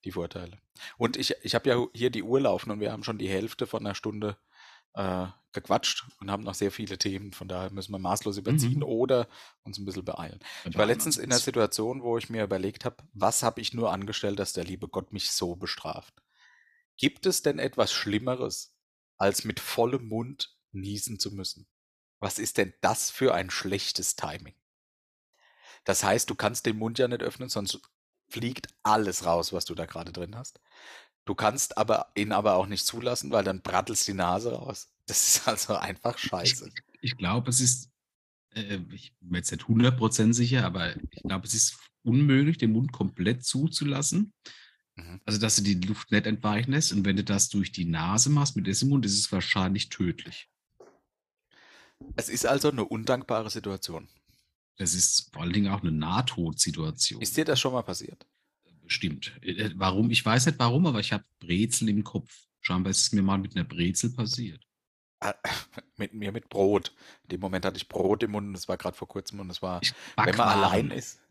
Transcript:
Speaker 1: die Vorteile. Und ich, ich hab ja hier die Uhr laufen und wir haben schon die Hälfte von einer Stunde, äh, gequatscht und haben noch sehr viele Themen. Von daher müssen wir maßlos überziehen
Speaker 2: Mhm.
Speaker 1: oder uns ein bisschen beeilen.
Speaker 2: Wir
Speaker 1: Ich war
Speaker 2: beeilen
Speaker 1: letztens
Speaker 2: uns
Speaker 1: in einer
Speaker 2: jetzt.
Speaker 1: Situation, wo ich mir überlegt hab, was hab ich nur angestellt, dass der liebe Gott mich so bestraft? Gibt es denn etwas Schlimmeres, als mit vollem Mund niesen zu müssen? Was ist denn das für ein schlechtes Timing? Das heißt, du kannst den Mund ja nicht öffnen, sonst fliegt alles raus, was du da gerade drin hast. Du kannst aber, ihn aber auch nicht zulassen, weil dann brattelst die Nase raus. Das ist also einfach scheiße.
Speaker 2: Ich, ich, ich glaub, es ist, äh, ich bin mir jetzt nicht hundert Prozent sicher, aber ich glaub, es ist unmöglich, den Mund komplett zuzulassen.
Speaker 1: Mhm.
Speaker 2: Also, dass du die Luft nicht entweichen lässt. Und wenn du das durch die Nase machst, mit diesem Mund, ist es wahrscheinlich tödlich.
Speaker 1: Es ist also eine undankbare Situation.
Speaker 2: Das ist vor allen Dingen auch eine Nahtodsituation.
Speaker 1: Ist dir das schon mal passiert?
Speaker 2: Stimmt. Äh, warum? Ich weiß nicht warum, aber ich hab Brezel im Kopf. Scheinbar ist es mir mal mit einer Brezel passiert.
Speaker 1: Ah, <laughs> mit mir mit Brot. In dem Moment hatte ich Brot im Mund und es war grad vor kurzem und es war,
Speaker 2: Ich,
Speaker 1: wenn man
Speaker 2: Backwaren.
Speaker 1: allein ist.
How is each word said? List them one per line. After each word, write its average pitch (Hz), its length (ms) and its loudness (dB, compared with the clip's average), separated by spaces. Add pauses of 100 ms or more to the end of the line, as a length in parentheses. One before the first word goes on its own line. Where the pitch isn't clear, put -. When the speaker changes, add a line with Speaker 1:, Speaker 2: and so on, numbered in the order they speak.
Speaker 1:
die 95 80 -8
Vorteile. 90 460 -8 (400)
Und 120 180 0
ich, - 260 -2
ich - 120 -4
hab 120 120 2
ja 123 160 4 (120)
hier 120 160 0
die 113 140 -6
Uhr 123 160 2
laufen 113 300 0
und 104 100 -6
wir 107 120 -4
haben 101 120 -12
schon 110 140 -4
die 98 120 -4
Hälfte 101 360 -2
von 104 200 -6
einer 101 80 -4
Stunde, 104 420 -6 (580)
äh, 92 320 -2 (280)
gequatscht - 520 0 (120)
und 98 120 -8
haben 101 140 -4
noch 95 100 -6
sehr 98 180 0
viele 101 240 -8
Themen. 98 380 -6
Von 95 120 -12
daher 92 240 -6
müssen 98 220 -10
wir 98 60 -8
maßlos 95 400 -2
überziehen 123 400 2
Speaker 2:
Mhm. 143 60 -2
Speaker 1:
oder 123 440 2 (360)
uns 95 140 -14
ein 101 60 -10
bisschen 95 200 -8
beeilen. 85 360 -10
Speaker 2:
Wir - 60 -20
Speaker 1:
Ich - 180 -16
war 85 80 -8 (140)
Speaker 2:
beeilen - 20 2
Speaker 1:
letztens 120 300 2
Speaker 2:
uns - 60 -4
Speaker 1:
in 135 60 -4
einer 127 60 4
Speaker 2:
jetzt. 120 80 2
Speaker 1:
Situation, 120 580 0
wo 117 140 0
ich 113 140 -4
mir 113 120 -2
überlegt 98 440 -2
hab, - 260 -8
was 104 300 2
hab 117 160 0
ich 117 160 -6
nur 117 180 2
angestellt, 101 460 -4
dass 98 160 -4
der 87 100 -4
liebe 92 240 -8
Gott - 240 -6
mich - 180 -4
so 87 260 -2
bestraft? - 580 -8 (840)
Gibt - 300 0
es 185 160 2
denn 147 160 0
etwas 127 340 0
Schlimmeres, 120 840 -4 (440)
als 98 260 2
mit 107 160 -4
vollem 120 480 -2
Mund 117 480 -6 (160)
niesen 101 460 -6
zu 104 140 -4
müssen? 95 340 -10 (520)
Was 101 200 -4
ist 113 180 -4
denn 95 240 2
das - 300 2
für - 240 2
ein 87 160 -2
schlechtes - 680 -2
Timing? - 380 -8 (1300)
Das - 180 2
heißt, 107 280 2
du 95 40 -2
kannst 110 300 -2
den 107 140 0
Mund 113 200 -4
ja 127 100 2
nicht 120 140 -4
öffnen, 123 280 -6
sonst 101 280 -4 (520)
fliegt - 380 -6 (140)
alles 107 440 2
raus, 85 260 2
was 90 140 -4
du 87 80 -8
da 85 100 -6
gerade 85 280 -10
drin 90 220 -10
hast. - 260 -16 (640)
Du 98 120 -4
kannst 107 420 0
aber, 110 380 2
ihn 107 160 0
aber 101 240 4
auch 95 100 2
nicht 98 180 -4
zulassen, 117 460 -4
weil 104 140 4
dann 95 180 -2
brattelst - 460 0
die 101 60 -4
Nase 95 400 0
raus. - 340 -10 (180)
Das - 300 4
ist - 120 0
also 110 280 0
einfach - 420 -4
scheiße. - 500 0
Speaker 2:
Ich, - 60 -20
ich, - 80 -14 (300)
ich - 40 -8
glaub, 104 320 0
es 123 120 2
ist, - 300 0 (640)
äh, 101 240 -6 (140)
ich - 280 -18
bin 87 100 -12
mir 90 80 -2
jetzt 87 140 -4
nicht 85 160 -10
hundert 123 300 6
Prozent 113 360 4
sicher, 120 300 2
aber 87 320 -2
ich - 260 -12
glaub, 92 220 -4
es - 100 -2
ist - 240 0 (240)
unmöglich, 143 560 6
den 110 140 4
Mund 117 200 2
komplett 120 520 0
zuzulassen. 143 880 0 (640)
Speaker 1:
Mhm. 90 280 -16
Speaker 2:
Also, 107 160 0
dass 110 160 4
du 110 60 2
die 98 120 4
Luft 92 380 -2
nicht 104 140 4
entweichen 107 460 0
lässt. 151 200 2
Und 101 120 2
wenn 95 120 2
du 101 80 2
das 101 240 2
durch 98 240 0
die 87 120 -4
Nase 85 460 2
machst, 143 260 2
mit 95 100 -2
diesem 98 220 2
Mund, 139 180 4
ist 101 120 2
es - 120 -2
wahrscheinlich 95 600 0
tödlich. - 580 -4 (1700)
Speaker 1:
Es - 120 -2
ist - 180 0
also 139 240 6
eine 120 140 0
undankbare 113 680 0
Situation. 98 580 -6 (720)
Speaker 2:
Das 92 160 0
ist - 380 2
vor 78 100 -8
allen 87 100 -2
Dingen 101 200 4
auch 101 100 -2
eine 85 100 2
Nahtodsituation. 80 1300 0
Speaker 1:
Ist - 140 -2
dir 156 80 4
das 147 160 2
schon 131 120 2
mal 123 100 0
passiert? - 440 -10 (600)
Speaker 2:
Stimmt. 80 460 -4 (100)
Äh, 101 340 -4
warum? 95 340 4
Ich 117 140 2
weiß 123 220 6
nicht 156 120 2
warum, 123 280 4
aber 120 140 2
ich - 120 -2
hab 104 100 -2 (160)
Brezel 107 500 2
im 104 160 2
Kopf. - 420 -8 (140)
Scheinbar 92 300 0
ist 95 100 2
es - 120 2
mir 101 100 4
mal 98 160 2
mit 95 180 -6
einer 87 80 0
Brezel 87 480 0
passiert. 110 520 -6 (560)
Speaker 1:
Ah, 101 140 -2 (100)
<laughs> - 520 -8
mit 104 180 -8
mir 104 180 -6
mit 113 160 -10
Brot. 98 440 4 (320)
In - 60 -20
dem 90 100 -6
Moment 92 240 -2
hatte 95 120 0
ich 95 120 -10
Brot 92 360 2
im 104 80 -2
Mund 101 160 -4
und 98 80 -8
es - 120 -10
war 95 80 -2
grad 90 200 -6
vor - 120 -12
kurzem - 320 -10
und 92 100 -10
es - 120 -8
war, 90 200 -4
Speaker 2:
Ich, - 100 0 (240)
Speaker 1:
wenn 107 80 6
man 95 120 4
Speaker 2:
Backwaren. 107 280 6
Speaker 1:
allein 98 260 4
ist. - 300 -10 (100)